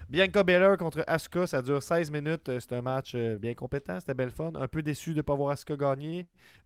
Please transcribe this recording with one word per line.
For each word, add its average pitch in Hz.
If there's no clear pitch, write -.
Bianca 185
Belair 185
contre 160
Asuka, 175
ça 143
dure 135
seize 165
minutes. 151
Euh, 123
c'est -
un 123
match, 131
euh, 117
bien 117
compétent, 143
c'était 139
belle 127
fun. 160
Un 135
peu 160
déçu 147
de 151
ne 156
pas 143
voir 139
Asuka 143
gagner. 143